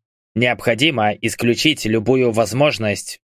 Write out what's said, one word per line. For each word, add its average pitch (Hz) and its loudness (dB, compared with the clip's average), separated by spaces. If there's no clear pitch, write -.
Необходимо 117 0
исключить 117 0
любую 117 2
возможность 113 -2